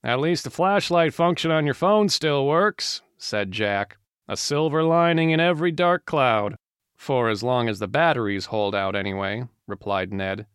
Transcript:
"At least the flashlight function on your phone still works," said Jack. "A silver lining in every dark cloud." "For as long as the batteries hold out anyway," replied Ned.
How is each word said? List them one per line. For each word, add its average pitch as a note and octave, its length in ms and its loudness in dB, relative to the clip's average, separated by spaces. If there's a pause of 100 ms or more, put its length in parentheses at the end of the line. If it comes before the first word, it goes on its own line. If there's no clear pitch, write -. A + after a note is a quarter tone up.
"At B2 160 -2
least D#3+ 260 -2
the C3 60 -10
flashlight F3 600 0
function E3+ 380 0
on D#3 160 2
your C#3 80 0
phone G#3 340 2
still C#3+ 380 0
works," F3 560 -2 (160)
said G2+ 340 -4
Jack. G2+ 460 -2 (300)
"A - 60 -4
silver D#3 480 0
lining E3 460 4
in D#3+ 120 2
every E3+ 320 2
dark F3 340 0
cloud." A2 500 2 (380)
"For B2 340 0
as G#2 140 -2
long A#2+ 260 0
as G2+ 100 -4
the G#2 80 -4
batteries A2+ 600 0
hold G#2 280 -2
out G2 220 0
anyway," G2 500 -4 (200)
replied G2 440 -4
Ned. F#2+ 440 -6